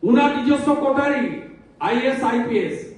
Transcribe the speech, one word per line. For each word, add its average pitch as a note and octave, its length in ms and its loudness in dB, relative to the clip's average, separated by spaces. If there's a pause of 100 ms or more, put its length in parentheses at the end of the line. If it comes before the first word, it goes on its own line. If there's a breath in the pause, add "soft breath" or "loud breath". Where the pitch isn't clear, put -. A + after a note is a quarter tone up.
উনার C#4+ 360 4
নিজস্ব C#4+ 380 2
কোটারি C#4+ 640 -2 (380)
আইএস, A#3+ 440 0
আইপিএস। A#3 600 -2 (120)